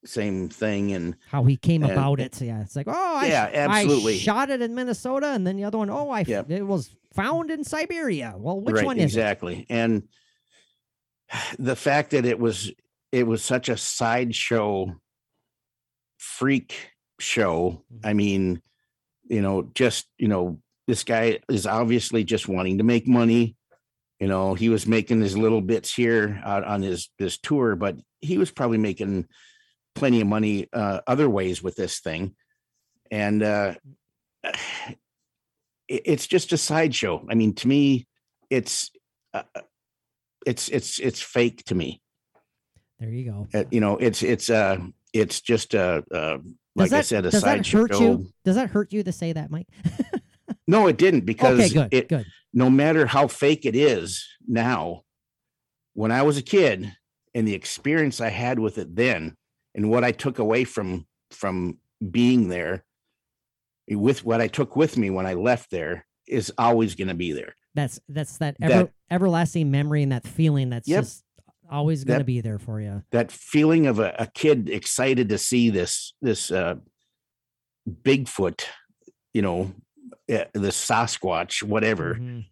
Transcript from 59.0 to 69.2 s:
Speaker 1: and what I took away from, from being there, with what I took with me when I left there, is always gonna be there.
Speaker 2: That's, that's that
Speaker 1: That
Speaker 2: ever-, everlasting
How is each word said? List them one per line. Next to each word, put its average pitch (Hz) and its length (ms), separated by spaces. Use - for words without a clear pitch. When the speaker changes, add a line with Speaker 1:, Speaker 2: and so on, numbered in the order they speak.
Speaker 1:
and 104 160
what 120 140
I 123 80
took 127 260
away 113 260
from, 92 420
from 92 480
being 120 380
there, 87 360
with 107 340
what 113 160
I 110 80
took - 280
with 151 200
me 104 140
when 92 160
I 95 80
left 117 360
there, 85 360
is 117 320
always 113 360
gonna 95 200
be 85 180
there. - 220
Speaker 2:
That's, 143 340
that's 147 300
that 147 220
Speaker 1:
That 160 100
Speaker 2:
ever-, 180 220
everlasting 170 600